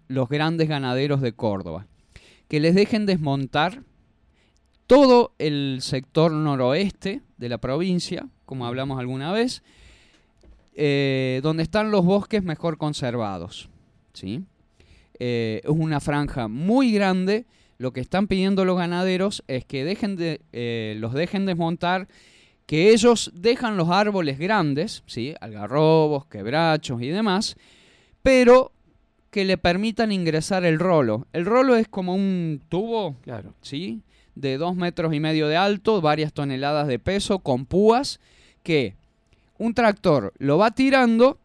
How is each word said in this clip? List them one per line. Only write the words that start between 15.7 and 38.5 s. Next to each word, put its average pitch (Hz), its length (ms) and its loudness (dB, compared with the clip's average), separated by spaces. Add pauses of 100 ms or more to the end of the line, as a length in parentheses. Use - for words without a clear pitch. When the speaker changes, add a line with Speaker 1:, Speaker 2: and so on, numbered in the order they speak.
Speaker 1:
una 156 300 0
franja 143 480 -4
muy 214 440 0
grande. 196 540 0 (320)
Lo 123 140 -6
que 127 80 -8
están 185 260 -2
pidiendo 190 380 0
los 185 140 2
ganaderos 185 680 -2
es 127 160 -6
que 135 200 -6
dejen 196 320 -4
de, 165 240 -4 (120)
eh, 117 460 -6
los 113 160 -6
dejen 180 320 -2
desmontar, 175 640 -2 (580)
que 160 260 4
ellos 233 420 4
dejan 220 420 -2
los 165 140 2
árboles 185 480 0
grandes, 170 680 -2
¿sí? 123 340 -8
Algarrobos, 143 840 2
quebrachos 143 760 -2
y 120 80 -6
demás, 202 480 -2 (680)
pero 254 500 6 (580)
que 196 140 -2
le 190 140 2
permitan 208 540 0
ingresar 175 520 -2
el 160 140 2
rolo. 147 540 2
El 170 140 -4
rolo 247 300 4
es 226 120 0
como 180 260 -4
un 180 540 -2
tubo, 202 540 -4
Speaker 2:
Claro. 107 380 -14
Speaker 1:
¿sí? 202 400 -10 (340)
De 135 220 -4
dos 170 200 -2
metros 175 380 -2
y 147 60 -2
medio 156 280 0
de 156 80 0
alto, 202 440 2
varias 151 320 0
toneladas 143 560 -2
de 120 100 0
peso, 196 420 -2
con 131 260 -4
púas, 220 520 2 (440)